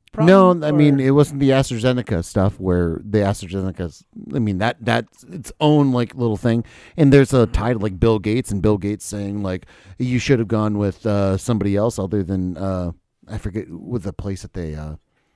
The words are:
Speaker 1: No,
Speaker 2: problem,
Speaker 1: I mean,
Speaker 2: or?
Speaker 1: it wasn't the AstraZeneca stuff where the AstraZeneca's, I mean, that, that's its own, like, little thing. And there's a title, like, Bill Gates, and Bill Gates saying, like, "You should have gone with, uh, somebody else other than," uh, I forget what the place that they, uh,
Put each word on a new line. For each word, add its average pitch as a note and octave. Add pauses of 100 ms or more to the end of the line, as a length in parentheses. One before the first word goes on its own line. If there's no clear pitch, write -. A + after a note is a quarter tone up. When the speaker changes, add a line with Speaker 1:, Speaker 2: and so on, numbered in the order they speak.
(180)
Speaker 1:
No, F3+
Speaker 2:
problem, E3
Speaker 1:
I D3+
mean, D3
Speaker 2:
or? C3
Speaker 1:
it C3+
wasn't C#3+
the C3+
AstraZeneca B2
stuff G2+
where F2
the G#2+
AstraZeneca's, F#2+ (300)
I D3+
mean, G#2
that, A2+
that's A#2
its D3+ (100)
own, D3
like, B2
little A#2
thing. A#2 (320)
And C#3+
there's C#3
a A#2+
title, A2+
like, F#2+
Bill A2+
Gates, G#2+
and G2+
Bill G#2+
Gates G2+
saying, G2+
like, F#2 (320)
"You B2
should C3
have G#2+
gone G#2+
with, G2+
uh, G2
somebody G2+
else A2
other G2
than," F2+
uh, F#2 (340)
I G#2
forget G2+
what A2+
the G2+
place G2
that -
they, D#2+
uh, D2+ (400)